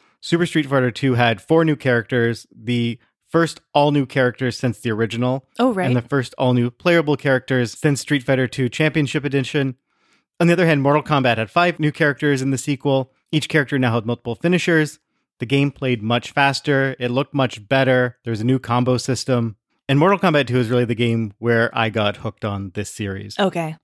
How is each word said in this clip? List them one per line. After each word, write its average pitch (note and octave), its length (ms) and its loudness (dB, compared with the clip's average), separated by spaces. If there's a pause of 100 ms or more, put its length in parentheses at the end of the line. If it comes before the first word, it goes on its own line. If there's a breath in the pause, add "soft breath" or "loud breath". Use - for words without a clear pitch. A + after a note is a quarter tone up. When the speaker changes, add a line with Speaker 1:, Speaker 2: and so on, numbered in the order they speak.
(220)
Speaker 1:
Super E3+ 240 0
Street D#3 220 -2
Fighter C3 240 2
Two B2+ 240 0
had A#2 260 2
four D#3+ 240 2
new D3+ 100 2
characters, A#2 720 -2 (100)
the A#2 440 -4 (300)
first E3 300 0 (140)
all-new C#3+ 320 2
characters B2 500 -2
since B2 240 -4
the A#2+ 100 -4
original, A#2 560 -2 (140)
Speaker 2:
Oh, A#3+ 140 2
right. F#3 120 -2
Speaker 1:
and B2 120 2
the A#2+ 40 -2
first C3 360 -4
all-new B2 340 2
playable D#3+ 460 2
characters B2+ 600 0
since C#3+ 220 0
Street C#3 240 -2
Fighter C3 240 2
Two B2+ 220 -2
Championship D3+ 560 0
Edition. C3+ 500 -2 (640)
On E3+ 80 2
the E3+ 60 6
other F3 120 2
hand, D3+ 160 4
Mortal C#3+ 220 2
Kombat B2+ 340 2
had A2+ 140 -4
five F3 260 2
new D3+ 140 0
characters C#3+ 500 0
in C3+ 100 -2
the C3+ 60 -2
sequel. C3+ 540 -2 (200)
Each D3+ 180 -2
character D3 280 0
now B2 180 2
had A2 100 -2
multiple A#2 300 -6
finishers. E3 640 0 (400)
The B2+ 60 -8
game C#3 260 0
played B2 300 -4
much A#2 300 -2
faster. C3+ 680 0
It B2 120 -4
looked C3 220 -4
much B2 340 -2
better. B2+ 560 2
There A#2 80 -8
was G#2+ 80 -4
a A2 60 -4
new C3 140 2
combo B2 380 0
system. A#2 600 -4 (320)
And C#3 100 4
Mortal F#3+ 200 4
Kombat D3+ 280 2
Two A#2+ 120 0
is A2+ 100 0
really B2 160 2
the A2+ 100 -2
game A2+ 420 -2
where A#2 400 2
I A2+ 120 0
got G#2 280 -2
hooked - 280 -8
on G2 300 -6
this G#2 140 -6
series. G2+ 480 -10
Speaker 2:
Okay. E3 460 -2